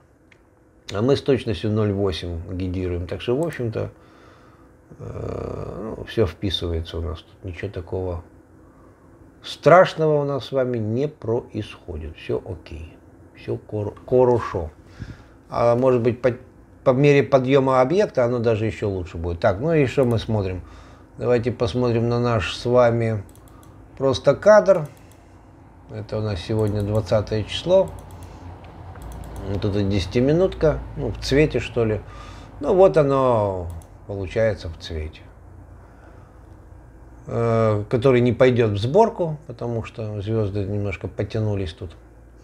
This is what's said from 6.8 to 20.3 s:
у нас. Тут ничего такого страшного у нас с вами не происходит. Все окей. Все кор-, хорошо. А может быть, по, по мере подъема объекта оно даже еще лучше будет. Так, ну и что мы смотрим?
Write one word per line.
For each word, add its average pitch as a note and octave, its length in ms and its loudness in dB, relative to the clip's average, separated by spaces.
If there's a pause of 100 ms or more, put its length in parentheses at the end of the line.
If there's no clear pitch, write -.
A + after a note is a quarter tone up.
у E2 60 -4
нас. E2 180 -8
Тут - 240 -20
ничего F#2+ 260 -8
такого F#2 540 -8 (1160)
страшного D#3 800 4
у - 20 -2
нас C#3 220 -4
с - 60 -12
вами B2 260 0
не A2+ 300 -2
происходит. G#2+ 1080 -8
Все B2 260 -6
окей. - 540 -14 (380)
Все A#2 240 -8
кор-, G#2 360 -8 (120)
хорошо. A#2+ 640 2 (800)
А A#2+ 260 2
может B2+ 240 4
быть, A#2 220 0
по, B2+ 80 4 (520)
по C#3 100 4
мере C#3+ 300 6
подъема C3 600 4
объекта D3 420 2
оно A#2+ 140 0
даже A2+ 260 0
еще G#2+ 240 -4
лучше F2+ 300 -6
будет. E2+ 220 -4
Так, G2+ 200 2
ну E3 140 0
и D3+ 100 4
что B2+ 220 2
мы A#2 120 2
смотрим? F#2+ 440 -2 (560)